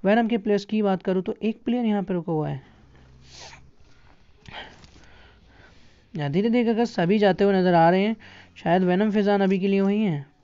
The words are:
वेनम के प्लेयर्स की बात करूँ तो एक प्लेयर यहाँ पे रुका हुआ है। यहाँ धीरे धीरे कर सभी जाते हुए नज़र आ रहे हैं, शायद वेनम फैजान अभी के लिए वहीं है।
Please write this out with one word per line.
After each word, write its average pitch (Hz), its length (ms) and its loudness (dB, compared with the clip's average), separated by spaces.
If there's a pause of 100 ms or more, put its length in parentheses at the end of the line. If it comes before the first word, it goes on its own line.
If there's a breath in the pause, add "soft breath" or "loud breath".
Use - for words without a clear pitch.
वेनम 220 220 2
के 226 100 0
प्लेयर्स 202 280 -2
की 214 160 -2
बात 190 220 -2
करूँ 185 200 -2
तो 220 200 -6
एक 214 220 -6
प्लेयर 240 200 -2
यहाँ 208 180 0
पे 196 100 -6
रुका 170 180 -4
हुआ 151 180 -2
है। 139 120 -8 (3500 loud breath)
यहाँ 143 180 -6
धीरे 196 180 0
धीरे 233 240 0
कर 226 140 0
सभी 185 320 0
जाते 196 240 2
हुए 202 120 2
नज़र 185 200 2
आ 165 140 6
रहे 185 120 2
हैं, 214 140 -2 (400 loud breath)
शायद 175 280 0
वेनम 190 280 0
फैजान 202 300 2
अभी 196 180 0
के 196 80 -2
लिए 196 140 0
वहीं 202 220 0
है। 151 260 -4 (140)